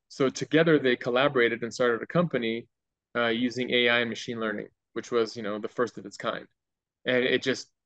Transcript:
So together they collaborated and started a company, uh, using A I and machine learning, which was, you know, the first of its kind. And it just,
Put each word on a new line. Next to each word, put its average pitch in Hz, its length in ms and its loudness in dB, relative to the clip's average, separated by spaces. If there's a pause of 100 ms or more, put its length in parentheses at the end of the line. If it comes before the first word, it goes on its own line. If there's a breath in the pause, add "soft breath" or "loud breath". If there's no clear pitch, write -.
So 131 220 0
together 151 500 4
they 127 160 2
collaborated 120 680 2
and 113 100 -8
started 120 280 0
a 113 40 -8
company, 120 640 -2 (500)
uh, 120 100 2
using 120 440 0
A 123 180 4
I 120 100 2
and 120 100 -2
machine 113 300 -8
learning, 107 280 -4 (260)
which - 180 -8
was, 117 240 0
you 117 80 -10
know, 107 160 -6
the 107 80 -10
first - 300 -4
of 104 80 -16
its 104 100 -16
kind. 107 300 -6 (600)
And 127 200 2
it 127 160 0
just, 127 260 -4 (180)